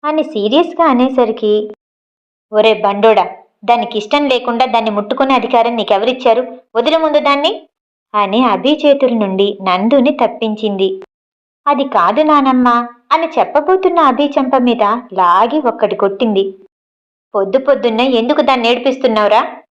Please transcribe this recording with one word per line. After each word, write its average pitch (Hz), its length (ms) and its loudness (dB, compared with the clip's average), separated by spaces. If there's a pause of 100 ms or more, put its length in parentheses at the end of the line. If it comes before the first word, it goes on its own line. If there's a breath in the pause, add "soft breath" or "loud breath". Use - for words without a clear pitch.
అని 302 180 -2
సీరియస్గా 277 600 -2
అనేసరికి, 240 840 0 (800)
"ఒరే 214 220 4
బండోడా, 202 600 0 (280)
దానికిష్టం 233 640 0
లేకుండా 240 360 0
దాన్ని 226 260 -2
ముట్టుకునే 254 440 -2
అధికారం 240 420 0
నీకెవరిచ్చారు? 233 840 0 (180)
వదిలు 294 220 0
ముందు 302 200 0
దాన్ని," 294 500 -2 (460)
అని 208 300 0
అభి 247 420 0
చేతుల 269 260 2
నుండి 202 500 -2
నందుని 233 480 2
తప్పించింది. 214 920 -4 (640)
"అది 285 180 0
కాదు 220 380 0
నానమ్మ," 269 460 2 (440)
అని 320 160 0 (100)
చెప్పబోతున్న 339 600 0
అభి 277 260 2 (120)
చెంప 262 180 0
మీద 247 260 2 (300)
లాగి 190 480 2
ఒక్కటి 233 360 -2
కొట్టింది. 196 580 -2 (800)
"పొద్దు 196 240 0
పొద్దున్నే 247 480 0
ఎందుకు 254 340 0
దాన్ని 254 280 0
ఏడిపిస్తున్నావురా? 233 760 0 (300)